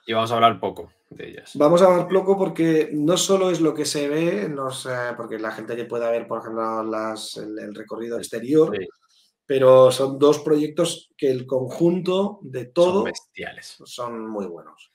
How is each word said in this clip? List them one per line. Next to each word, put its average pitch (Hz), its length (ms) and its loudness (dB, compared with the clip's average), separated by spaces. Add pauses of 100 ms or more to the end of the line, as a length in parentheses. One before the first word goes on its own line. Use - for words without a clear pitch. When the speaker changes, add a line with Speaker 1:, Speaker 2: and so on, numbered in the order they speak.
Speaker 1:
Y 110 80 -4
vamos 113 180 0
a 117 40 0
hablar 113 240 4
poco 92 320 -6 (180)
de - 200 -16
ellas. - 260 -20
Speaker 2:
Vamos 151 260 6
a 190 40 8
hablar 175 220 4
poco 185 300 2
porque 165 560 2
no 151 240 2
solo 185 340 2
es 160 100 0
lo 156 120 2
que 151 120 -4
se 143 240 -4
ve 170 360 -2
en 156 100 -6
los, 131 300 -8
eh, 123 300 -6
porque 113 240 -10
la 110 120 -6
gente 113 240 -10
que 117 100 -8
pueda 117 240 -4
ver, 117 180 -4
por 113 120 -6
ejemplo, 113 440 -6
las, 110 540 -8
el, 107 220 -12
el 104 160 -14
recorrido 113 420 -10
Speaker 1:
Sí. 98 40 -10
Speaker 2:
exterior, 117 560 0
Speaker 1:
Sí. 90 100 -8 (580)
Speaker 2:
pero 131 460 8
son 135 260 -2
dos 143 220 4
proyectos 151 800 -2
que 143 140 0
el 127 140 -4
conjunto 175 960 -2
de 127 240 -12
todo 175 300 2
Speaker 1:
Son 208 100 0
bestiales. - 800 -14
Speaker 2:
son 117 440 -12
muy 104 180 -6
buenos. 80 480 -20